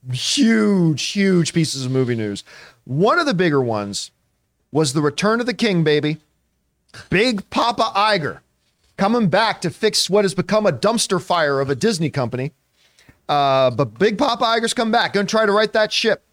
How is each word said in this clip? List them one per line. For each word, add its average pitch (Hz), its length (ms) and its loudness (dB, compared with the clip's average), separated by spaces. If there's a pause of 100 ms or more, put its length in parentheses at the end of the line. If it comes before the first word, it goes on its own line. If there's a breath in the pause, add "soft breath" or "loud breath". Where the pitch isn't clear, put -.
(100)
huge, 202 1000 0
huge 190 420 0
pieces 143 320 -2
of 127 80 -4
movie 131 220 0
news. 107 300 -6 (400 loud breath)
One 196 340 0
of 339 80 0
the 254 80 0
bigger 165 260 2
ones 104 500 -6 (600)
was 147 220 0
the 151 100 0
return 196 380 0
of 233 60 -4
the 233 80 -4
king, 180 300 0
baby. 151 340 0 (920 loud breath)
Big 214 400 0
Papa 226 440 -2
Iger 196 460 -2 (560)
coming 214 320 0
back 202 340 0
to 170 80 -4
fix - 380 0
what 202 160 2
has 190 100 -2
become 208 320 0
a 180 60 4
dumpster 196 480 0
fire 147 400 0
of 139 100 -2
a 139 40 0
Disney 160 360 -2
company. 127 420 -4 (760 soft breath)
Uh, 135 420 2
but 113 280 -4
Big 208 200 2
Papa 240 260 0
Iger's 226 300 0
come 226 160 0
back, 214 220 0
gonna 196 140 0
try 220 200 2
to 202 60 2
right 214 200 2
that 214 200 0
ship, - 300 -2 (100)